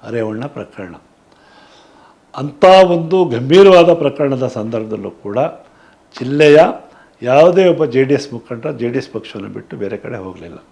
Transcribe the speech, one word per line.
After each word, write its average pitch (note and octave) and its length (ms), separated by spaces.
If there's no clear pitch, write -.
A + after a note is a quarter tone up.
ರೇವಣ್ಣ A2+ 340
ಪ್ರಕರಣ. F#2+ 500
ಅಂಥ C#3+ 280
ಒಂದು F3+ 600
ಗಂಭೀರವಾದ E3+ 680
ಪ್ರಕರಣದ C#3 540
ಸಂದರ್ಭದಲ್ಲೂ A2 640
ಕೂಡ G#2 280
ಜಿಲ್ಲೆಯ D3 400
ಯಾವುದೇ E3+ 460
ಒಬ್ಬ D#3+ 180
ಜೆ C3 180
ಡಿ C3+ 100
ಎಸ್ C#3 200
ಮುಖಂಡ A#2 340
ಜೆ A#2+ 220
ಡಿ B2 80
ಎಸ್ - 120
ಪಕ್ಷವನ್ನು G#2 400
ಬಿಟ್ಟು - 280
ಬೇರೆ G2 200
ಕಡೆ A#2 200
ಹೋಗಲಿಲ್ಲ. F2 400